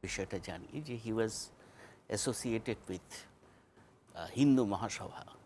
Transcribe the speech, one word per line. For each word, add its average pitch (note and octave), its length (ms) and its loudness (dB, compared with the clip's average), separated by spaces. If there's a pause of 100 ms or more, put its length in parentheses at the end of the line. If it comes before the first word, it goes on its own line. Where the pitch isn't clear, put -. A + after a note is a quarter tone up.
বিষয়টা F#2+ 380 -4
জানি F2+ 420 -8
যে B2 240 -6
he A2+ 140 0
was A2 140 4 (760)
associated A2+ 680 0 (100)
with, F#2 220 -6 (1040)
আহ, E2 200 -6
হিন্দু C3 300 8
মহাসভা - 600 -2 (200)